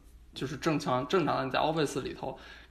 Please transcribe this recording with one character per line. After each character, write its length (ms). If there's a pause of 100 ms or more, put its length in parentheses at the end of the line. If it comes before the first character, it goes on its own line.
(340)
就 120
是 120
正 200
常， 300
正 180
常 120
的 80
你 60
在 80
office 420
里 120
头 240 (340)